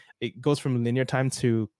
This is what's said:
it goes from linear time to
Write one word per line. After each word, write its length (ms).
it 200
goes 160
from 260
linear 220
time 240
to 400